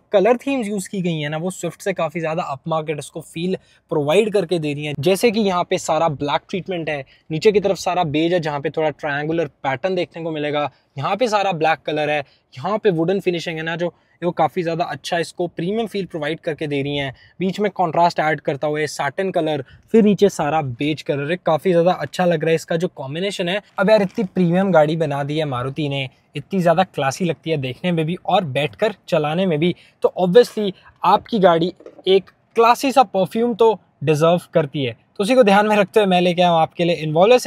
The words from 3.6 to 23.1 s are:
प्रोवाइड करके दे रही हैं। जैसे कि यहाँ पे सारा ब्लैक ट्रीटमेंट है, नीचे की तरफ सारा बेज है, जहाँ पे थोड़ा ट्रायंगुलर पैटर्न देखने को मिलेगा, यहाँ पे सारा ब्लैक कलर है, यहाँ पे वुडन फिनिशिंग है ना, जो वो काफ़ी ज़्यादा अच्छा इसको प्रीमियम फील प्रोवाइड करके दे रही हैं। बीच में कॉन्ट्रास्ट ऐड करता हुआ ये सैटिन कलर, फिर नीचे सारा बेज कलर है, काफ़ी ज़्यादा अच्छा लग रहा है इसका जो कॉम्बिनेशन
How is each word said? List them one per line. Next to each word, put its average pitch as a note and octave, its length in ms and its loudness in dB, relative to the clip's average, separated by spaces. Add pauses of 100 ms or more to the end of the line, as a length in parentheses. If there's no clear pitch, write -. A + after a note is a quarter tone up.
प्रोवाइड E3 420 2
करके F#3 260 0
दे D3 160 -4
रही D3 100 -8
हैं। D3 160 -6
जैसे F#3+ 300 2
कि G#3 100 0
यहाँ F3+ 300 0
पे F3+ 80 0
सारा D#3+ 300 0
ब्लैक C#3+ 420 -2
ट्रीटमेंट F3 400 -6
है, C#3 140 -8 (260)
नीचे D#3+ 220 2
की G3 80 4
तरफ F#3+ 180 0
सारा F3+ 260 -2
बेज D#3 280 0
है, F3+ 80 2
जहाँ C#3+ 200 -4
पे D#3 100 -4
थोड़ा D#3 200 -2
ट्रायंगुलर D3+ 560 -4 (160)
पैटर्न D3 320 -2
देखने F3 280 -6
को E3 80 -6
मिलेगा, D3 400 -4 (280)
यहाँ E3+ 180 -2
पे A#3 120 0
सारा G3 240 0
ब्लैक D#3+ 340 0
कलर D3+ 240 -2
है, D3+ 120 -2 (320)
यहाँ F#3 240 -4
पे G#3+ 120 2
वुडन E3+ 300 0
फिनिशिंग E3+ 360 -4
है D#3+ 60 -8
ना, E3 140 -6
जो E3+ 180 -4 (280)
वो F3 80 -2
काफ़ी E3+ 320 -2
ज़्यादा E3 220 -4
अच्छा D#3 340 -6
इसको E3+ 280 -4
प्रीमियम G3+ 400 -4
फील G3 200 -6
प्रोवाइड D#3 340 -6
करके D#3 260 -6
दे C#3+ 160 -2
रही C#3+ 140 -4
हैं। C3+ 160 -4 (280)
बीच F#3 200 -2
में G#3 100 0
कॉन्ट्रास्ट E3+ 500 0
ऐड D#3 200 0
करता D3+ 260 -4
हुआ D3+ 140 -2
ये D3+ 60 -2
सैटिन E3+ 440 -4
कलर, D#3 340 -2 (280)
फिर A3 120 6
नीचे G3+ 240 4
सारा D#3 340 -2
बेज C#3+ 400 -4
कलर C#3+ 280 -4
है, F3+ 60 -2 (100)
काफ़ी E3 240 2
ज़्यादा E3+ 220 4
अच्छा D#3 320 -4
लग E3 200 2
रहा D#3+ 60 0
है E3 40 4
इसका E3 220 -2
जो F3 120 -2
कॉम्बिनेशन F3 600 -6